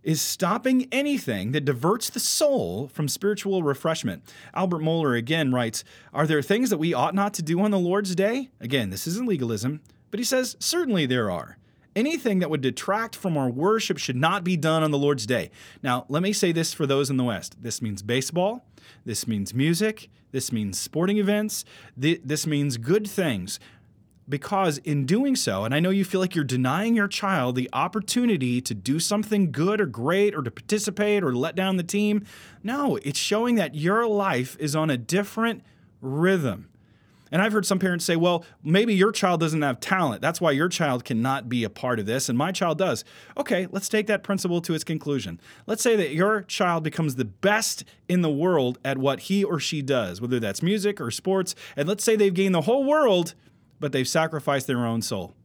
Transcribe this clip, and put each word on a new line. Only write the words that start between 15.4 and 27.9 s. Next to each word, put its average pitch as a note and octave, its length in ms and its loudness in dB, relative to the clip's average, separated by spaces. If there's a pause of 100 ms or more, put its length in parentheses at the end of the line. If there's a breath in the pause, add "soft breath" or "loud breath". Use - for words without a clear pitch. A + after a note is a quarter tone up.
Now, B2+ 260 -2
let D3 140 0
me G3+ 120 0
say F#3 180 2
this E3 220 0
for D#3 120 -2
those C#3 240 2
in C3+ 80 0
the B2+ 60 2
West. G#2+ 380 -4
This A#2 200 -8
means G#2 200 -6
baseball. E3 640 -2 (400 loud breath)
This A2+ 220 -6
means G#2 260 -2
music. E3+ 560 0 (220 soft breath)
This C3 200 -4
means G#2+ 260 -4
sporting F#3 400 -2
events. G#3 480 0 (340 loud breath)
Th-, E3 240 2
this D3 220 -4
means C#3+ 320 0
good F#3 300 0
things. A#2 520 -4 (680 loud breath)
Because D3 520 -2
in C#3+ 260 -2
doing B3+ 300 2
so, G#2 300 -2
and A#2+ 100 -2
I D3+ 40 4
know F3+ 120 2
you G3 120 2
feel F#3+ 160 -2
like F#3 140 0
you're E3 100 0
denying C#3 520 0
your G3+ 120 4
child D#3 480 0
the B2+ 160 -2
opportunity E3+ 880 0